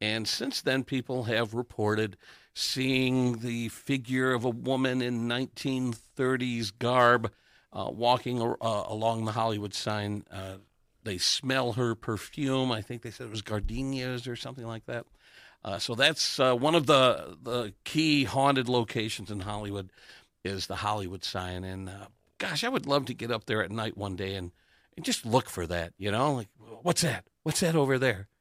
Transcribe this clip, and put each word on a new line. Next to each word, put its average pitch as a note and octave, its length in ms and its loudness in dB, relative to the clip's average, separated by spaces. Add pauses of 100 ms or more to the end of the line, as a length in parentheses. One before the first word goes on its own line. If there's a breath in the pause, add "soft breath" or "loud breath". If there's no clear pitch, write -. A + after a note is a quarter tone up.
And G#2+ 260 -2
since - 340 -4
then, C3 220 0
people B2+ 400 -4
have A2+ 300 0
reported G#2+ 640 0 (360 loud breath)
seeing B2+ 840 2
the A#2 300 -4
figure C3 640 0
of A#2 100 0
a B2+ 60 2
woman B2+ 520 0
in A#2+ 280 -2
nineteen B2+ 640 -2
thirties B2 760 0
garb, A#2+ 600 6 (400 soft breath)
uh, - 200 -6
walking, A#2+ 500 2
uh, A#2 200 0
along A2 640 0
the A2 60 -2
Hollywood G#2+ 420 -2
sign. G#2 560 -4
Uh, F#2+ 280 -10 (460)
they G2 140 -4
smell B2+ 560 0
her A#2 220 0
perfume. C3 760 -2
I G#2+ 100 -2
think A#2+ 200 -10
they A#2 100 -12
said B2 160 -12
it G#2 40 -12
was G#2+ 100 -6
gardenias B2 840 -4
or A#2+ 80 -6
something B2 320 -10
like A2+ 180 -10
that. A#2+ 200 -6 (600 loud breath)
Uh, G2 140 -4
so A#2+ 160 -4
that's, C#3+ 460 2
uh, C3 120 6
one C#3+ 220 4
of C#3+ 120 4
the, B2+ 540 6
the A#2+ 320 -4 (120)
key D3+ 400 4
haunted C3+ 420 2
locations A2 640 0
in G#2 80 -6
Hollywood G2+ 520 -6 (520 loud breath)
is F#2+ 240 -4
the F#2 80 -6
Hollywood G2 480 -4
sign. F#2 400 -4
And, F#2+ 240 -8
uh, G2 200 -14 (300)
gosh, D#3 280 -4
I B3 40 0
would C4 160 -2
love C#3 200 2
to B2 80 -6
get A#2 180 -4
up A2+ 140 -4
there G#2+ 180 0
at F2+ 80 -8
night A2 260 -6
one G2 200 -6
day G2 180 -4
and, F2 160 -8 (460 soft breath)
and D#3+ 80 -8
just - 200 -2
look A#2 240 2
for F2+ 180 -4
that, E2+ 300 -4
you G2 140 -4
know? C3+ 220 2
Like, A#2 160 -6 (320)
"What's F3 200 2
that? C3 220 -2 (200)
What's - 180 0
that E3 160 4
over C3+ 200 4
there?" A2+ 300 0 (140)